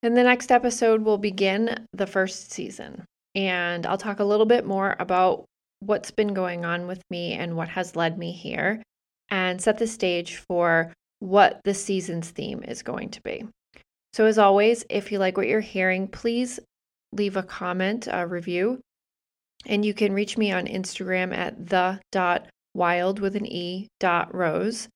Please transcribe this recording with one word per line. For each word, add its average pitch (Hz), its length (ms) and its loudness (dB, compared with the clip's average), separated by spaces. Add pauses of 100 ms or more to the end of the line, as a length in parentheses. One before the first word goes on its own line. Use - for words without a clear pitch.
In 233 120 2
the 247 80 6
next 247 280 2
episode, 233 520 4
we'll 214 160 2
begin 196 720 0
the 190 140 -2
first 190 460 -2
season, - 520 -12 (300)
and 175 500 0
I'll 196 140 -2
talk 202 220 -6
a 208 40 4
little 214 220 4
bit 240 180 4
more 196 340 0
about 185 460 2 (360)
what's 202 300 -2
been 208 220 0
going 180 320 -4
on 175 220 -4
with 180 240 -10
me 175 240 -6
and 170 200 -6
what 165 140 -4
has 180 260 -6
led 165 220 0
me 170 160 -8
here, 175 500 -4 (480)
and 185 300 -2
set 220 160 2
the 226 100 0
stage 175 500 -2 (120)
for 165 420 4 (280)
what 196 460 6
the 202 100 0
season's 180 560 -4
theme - 320 -8
is - 200 -12
going - 280 -8
to - 120 -16
be. - 220 -8 (680)
So 220 100 2
as 220 140 4
always, 208 500 6
if 202 240 -4
you 202 60 -2
like 190 180 0
what 196 100 0
you're 214 140 2
hearing, 190 480 -2
please 240 500 -4 (540)
leave 196 240 -2
a 190 60 -2
comment, 185 680 -4
a 175 160 -2
review, 180 540 -2 (880)
and 208 180 0
you 208 80 2
can 202 220 0
reach 208 240 -2
me 214 120 2
on 180 140 -2
Instagram 185 720 -4
at 180 320 -8
the 185 320 2 (100)
dot 180 360 0 (280)
wild 180 440 0
with 196 180 -2
an 202 80 -4
E 180 440 -8 (120)
dot 175 340 2
rose. 180 600 -2